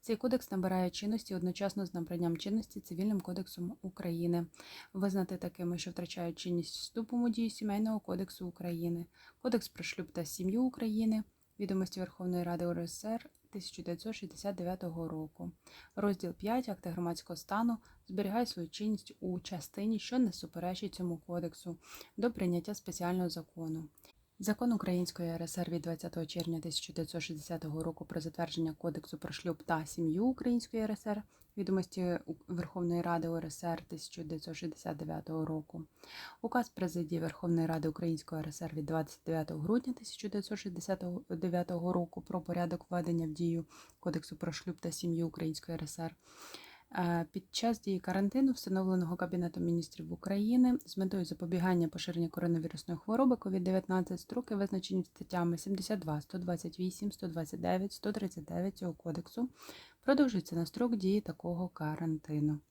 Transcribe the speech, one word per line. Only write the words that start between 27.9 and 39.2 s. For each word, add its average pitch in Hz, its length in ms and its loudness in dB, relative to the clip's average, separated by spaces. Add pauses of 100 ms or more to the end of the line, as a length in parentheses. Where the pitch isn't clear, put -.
про - 160 -4
затвердження 165 520 -2
Кодексу 156 440 -6
про - 160 -6
шлюб 165 300 -4
та 160 220 0
сім'ю 170 400 0
Української 240 580 0
Р 214 80 0
С 208 160 -4
Р, 208 160 -2 (340)
відомості 185 680 0
У-, 160 100 -6 (120)
Верховної 170 540 0
Ради 170 260 0
У 165 80 0
Р 160 160 -4
С - 120 -12
Р 170 180 0
тисяча - 420 -10
дев'ятсот 160 320 -6
шістдесят 156 420 -6
дев'ятого 160 480 -4
року. 156 400 -6 (560)
Указ 233 280 0
Президії 170 520 -2
Верховної 165 460 2
Ради 160 200 2
Української 160 540 0
Р 151 120 -4
С - 80 -10
Р 160 120 -6
від 151 120 -4
двадцять 156 400 0